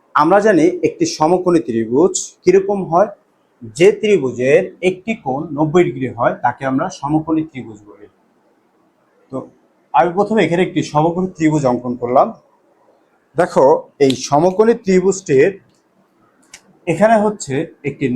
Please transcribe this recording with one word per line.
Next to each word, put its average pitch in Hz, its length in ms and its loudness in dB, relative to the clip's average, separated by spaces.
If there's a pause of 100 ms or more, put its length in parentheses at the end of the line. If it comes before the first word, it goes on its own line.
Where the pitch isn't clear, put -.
(140)
আমরা 165 260 4
জানি 196 260 2 (220)
একটি - 180 -2
সমকোণী 175 540 0
ত্রিভুজ 120 540 0 (300)
কিরকম 196 360 2 (120)
হয়। 185 160 2 (560)
যে 135 280 2
ত্রিভুজের 147 720 0 (260)
একটি 185 220 -8 (120)
কোণ 135 180 -6 (160)
নব্বই 156 260 2
ডিগ্রি 131 240 -4
হয়, 120 260 -2 (100)
তাকে 123 220 -4
আমরা 135 240 -2
সমকোণী 156 600 -4
ত্রিভুজ 110 380 -16
বলি। 104 200 -20 (1200)
তো 127 180 -10 (500)
আমি 170 160 2
প্রথমে 202 320 0
এখানে 170 180 0
একটি 156 200 -4
সমকোণী 170 520 -2
ত্রিভুজ 151 300 0
অঙ্কন 123 360 -2
করলাম। 127 260 2 (1120)
দেখো, 165 500 2 (100)
এই 135 160 2
সমকোণী 185 580 0
ত্রিভুজটির 185 840 0 (1300)
এখানে 196 360 2
হচ্ছে 208 300 -4 (300)
একটি 143 220 -6 (100)